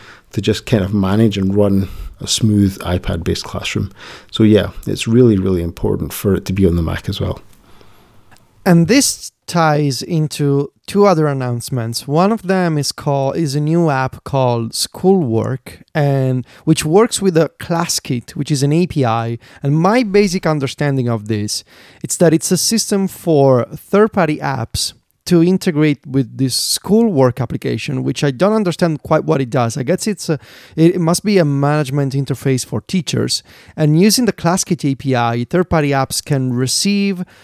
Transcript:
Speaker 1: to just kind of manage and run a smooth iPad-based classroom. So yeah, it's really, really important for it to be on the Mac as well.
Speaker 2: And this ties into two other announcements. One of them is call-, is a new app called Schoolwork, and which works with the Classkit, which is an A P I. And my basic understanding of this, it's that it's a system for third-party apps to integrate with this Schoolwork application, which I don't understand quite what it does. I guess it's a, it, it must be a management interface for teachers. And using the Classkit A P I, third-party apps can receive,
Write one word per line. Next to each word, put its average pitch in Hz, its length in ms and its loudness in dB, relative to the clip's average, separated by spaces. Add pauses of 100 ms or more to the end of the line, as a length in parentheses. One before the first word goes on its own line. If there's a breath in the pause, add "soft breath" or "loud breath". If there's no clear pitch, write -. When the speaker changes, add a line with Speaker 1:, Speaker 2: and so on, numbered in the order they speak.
(300 loud breath)
Speaker 1:
to - 100 -6
just 104 240 -2
kind 101 200 0
of 98 100 -2
manage 101 420 2
and 95 160 0
run 98 360 2 (320 loud breath)
a - 80 -10
smooth 101 540 2
iPad-based 87 600 -4
classroom. - 480 -6 (400 loud breath)
So - 140 2
yeah, 101 260 4 (160)
it's 98 220 -4
really, 113 300 6
really 95 240 0
important 90 500 -4
for 98 240 0
it - 100 -4
to 95 60 -4
be 95 140 4
on 85 100 2
the 85 60 2
Mac 87 260 -4
as 98 120 -6
well. 90 200 -6 (1200 soft breath)
Speaker 2:
And 170 220 6
this - 460 0 (140)
ties 151 560 0
into 147 680 -2 (140)
two 202 200 4
other 156 200 4
announcements. 123 840 -4
One 175 240 2
of 226 100 -4
them 180 360 0
is 139 140 -4
call-, 139 400 -2
is 165 220 -2
a 147 60 -2
new 160 300 2
app 131 340 -4
called 120 500 0
Schoolwork, 127 1080 0 (120)
and 135 500 0 (200 loud breath)
which 156 200 2
works 196 380 2
with 190 120 2
the 156 160 2 (100)
Classkit, 165 720 -4
which - 180 -6
is 139 120 0
an 143 100 2
A 175 140 2
P 143 180 -2
I. 117 340 -2 (240 loud breath)
And 143 160 0
my 202 240 2
basic 196 440 0
understanding 139 640 -2
of 107 200 -2
this, 107 360 -4 (380 soft breath)
it's - 140 -8
that 165 180 4
it's - 160 0
a 185 60 2
system 202 520 0
for 139 580 2
third-party 180 720 -2
apps 135 540 -6 (320)
to 175 160 4
integrate 160 640 0
with 131 320 -4
this 127 200 -2
Schoolwork 180 840 2
application, 127 640 -4
which 131 220 -4
I 143 80 2
don't 175 220 0
understand 175 500 -2
quite 156 180 2
what 147 180 0
it 123 100 -6
does. 117 260 0
I 135 80 -4
guess 170 240 -2
it's 202 200 -6
a, 156 80 0 (380 loud breath)
it, 165 220 4
it 180 40 -2
must 170 240 0
be 202 140 2
a 170 60 4
management 143 720 0
interface 135 520 -2
for 113 140 -6
teachers. 127 640 -4 (320 loud breath)
And 156 240 4
using 214 240 4
the 196 80 2
Classkit - 520 -2
A 139 120 -2
P 135 180 -2
I, 120 340 0
third-party 170 420 0
apps 135 340 -2
can 131 280 0
receive, 190 720 -2 (200 soft breath)